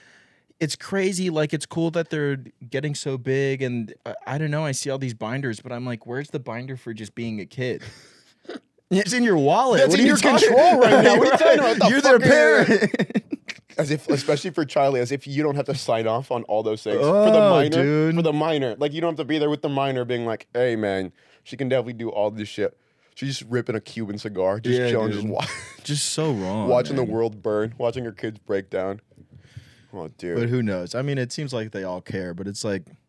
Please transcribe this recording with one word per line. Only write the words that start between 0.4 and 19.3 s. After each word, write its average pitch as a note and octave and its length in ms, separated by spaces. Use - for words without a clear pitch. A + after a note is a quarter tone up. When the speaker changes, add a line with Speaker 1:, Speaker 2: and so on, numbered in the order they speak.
Speaker 1:
"It's D#3+ 160
crazy. F#3+ 520
Like, D3+ 240
it's D3+ 140
cool E3 240
that E3 200
they're C#3+ 260
getting C#3+ 240
so C3+ 240
big. C3+ 440
And A#2+ 300
I, A#2 80
I C3+ 120
don't D#3 120
know, D3+ 140
I C#3+ 80
see C#3 180
all C3+ 80
these C3 160
binders, A#2 460
but B2 120
I'm A#2+ 120
like, A#2+ 220
'Where's C3 240
the C#3+ 100
binder B2+ 360
for B2 180
just G#2+ 200
being A2+ 260
a F2+ 60
kid?'" B2+ 360
Speaker 2:
<laughs> - 140
Speaker 1:
It's F#3+ 240
in B3 120
your G#3 120
wallet. F3 440
Speaker 2:
That's C3+ 100
Speaker 1:
What F#3 80
Speaker 2:
in A#3 60
Speaker 1:
are C#4+ 40
you D4+ 40
Speaker 2:
your D4 60
Speaker 1:
talking A3+ 300
Speaker 2:
control C#4+ 320
right A3 220
now. - 160
What - 100
are - 40
you - 60
Speaker 1:
<laughs> - 0
Speaker 2:
talking D#4+ 200
about? A#3 220
The - 80
Speaker 1:
You're C4 120
their C4+ 200
Speaker 2:
fuck - 100
are - 420
you G#3 60
Speaker 1:
parent. - 440
<laughs> - 300
Speaker 2:
As C#3+ 120
if, D3+ 180
especially D3 440
for D#3+ 120
Charlie, C#3 360
as A#2+ 120
if C#3 140
you C#3+ 160
don't D3 140
have C#3+ 100
to - 80
sign A2+ 320
off A#2 240
on A#2+ 140
all A2 180
those A2 200
things. G#2+ 140
For B2 60
the G#3 340
Speaker 1:
Oh, G#3 140
Speaker 2:
minor, D#3 180
Speaker 1:
dude. D#3 320
Speaker 2:
for E3+ 80
the D#3 100
minor. D3 460
Like, C#3+ 160
you E3 80
don't E3+ 80
have D#3 80
to D#3 80
be D3+ 120